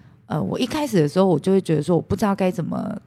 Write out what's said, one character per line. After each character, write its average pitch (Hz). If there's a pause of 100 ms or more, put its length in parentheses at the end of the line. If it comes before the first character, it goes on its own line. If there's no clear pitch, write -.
(280)
呃， -
我 -
一 262
开 302
始 220
的 147
时 -
候， 190
我 175
就 190
会 190
觉 170
得 151
说， 175
我 156
不 190
知 185
道 196
该 185
怎 175
么 - (120)